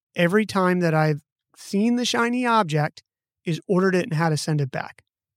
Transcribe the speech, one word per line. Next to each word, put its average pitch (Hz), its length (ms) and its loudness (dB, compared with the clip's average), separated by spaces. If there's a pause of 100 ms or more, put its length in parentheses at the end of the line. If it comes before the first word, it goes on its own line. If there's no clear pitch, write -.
(140)
every 185 320 2
time 180 320 0
that 165 160 0
I've 156 280 0 (340)
seen 226 400 -2
the 247 80 -2
shiny 240 420 -2
object, 160 560 0 (420)
is 170 220 -4
ordered 185 300 2
it 175 80 0
and - 80 -8
had 165 160 2
to 156 80 0
send 151 240 -2
it 135 100 -4
back. - 320 -10 (340)